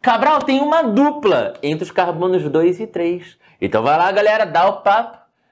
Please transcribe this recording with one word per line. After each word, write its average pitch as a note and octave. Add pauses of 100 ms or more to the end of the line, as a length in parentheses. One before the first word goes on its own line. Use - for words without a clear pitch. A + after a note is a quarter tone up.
Cabral, C4
tem C4
uma D4
dupla G#3+
entre D#3
os -
carbonos F3
dois E3+
e A3
três. F3 (240)
Então G#2+
vai D3
lá, F#3
galera, G#3
dá E3
o G3+
papo. A3 (320)